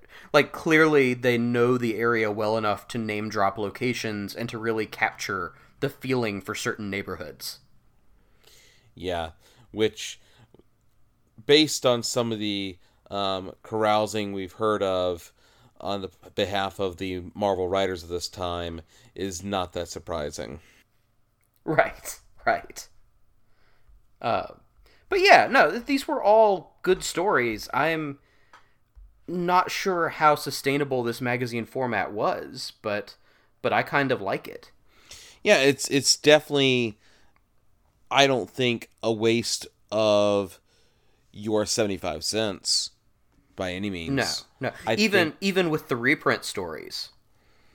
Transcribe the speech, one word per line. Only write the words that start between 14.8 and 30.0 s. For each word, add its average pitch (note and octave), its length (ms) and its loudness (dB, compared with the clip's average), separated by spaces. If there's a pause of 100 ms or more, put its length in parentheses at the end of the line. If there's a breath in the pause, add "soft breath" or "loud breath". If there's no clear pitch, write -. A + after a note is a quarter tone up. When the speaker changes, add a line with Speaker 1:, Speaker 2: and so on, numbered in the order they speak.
Speaker 2:
of F2+ 500 -2 (480 soft breath)
on G2 220 -6
the F#2 80 -8 (240)
behalf G2 460 -2
of F#2 180 -4
the F#2 240 -6 (140)
Marvel F#2+ 320 0
writers F#2 340 0
of E2+ 80 -16
this F2 180 -6
time, F2 540 -6 (320 soft breath)
is F#2 300 -8
not G2 300 -4
that F2 140 -6
surprising. D2 720 -8 (1040 soft breath)
Speaker 1:
Right, - 560 -2 (260)
right. - 420 -2 (1300)
Uh, A2 280 -2 (600 soft breath)
but G4 120 0
yeah, D#4 300 8
no, G#3+ 200 6
th-, A3+ 160 -6
these C#4 220 -2
were C#4+ 160 -2
all G#3 580 4
good F3+ 220 2
stories. B2+ 680 -2
I'm D3+ 460 -2 (1120 soft breath)
not F3+ 420 2
sure E3+ 400 -2